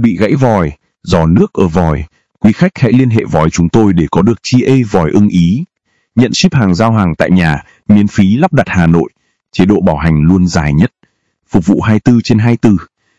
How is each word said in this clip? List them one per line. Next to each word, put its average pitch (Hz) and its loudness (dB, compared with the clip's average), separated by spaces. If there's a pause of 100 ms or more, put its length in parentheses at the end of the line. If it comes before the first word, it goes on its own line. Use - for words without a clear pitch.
bị 113 0
gãy 104 -2
vòi, 110 0 (300)
rò 82 0
nước 104 0
ở 92 -2
vòi, 80 -2 (360)
quý 107 2
khách - -2
hãy 110 0
liên 127 2
hệ 110 0
vòi 80 0
chúng 85 -2
tôi 107 2
để 82 0
có 87 0
được 107 0
chi 123 0
ê 131 0
vòi 95 -2
ưng 104 2
ý. 90 -2 (500)
Nhận 120 0
ship - -2
hàng, 101 0
giao 113 0
hàng 92 -2
tại 76 -2
nhà, 85 0 (260)
miễn 104 2
phí 101 0
lắp 180 -2
đặt 139 -2
Hà 87 0
Nội. 82 0 (420)
Chế 92 0
độ 95 2
bảo 87 0
hành 76 0
luôn 90 2
dài 78 -2
nhất. 80 0 (580)
Phục 85 -2
vụ 98 0
hai 104 -2
mươi 107 0
tư 120 2
trên 113 0
hai 117 0
mươi 117 0
tư. 107 2 (420)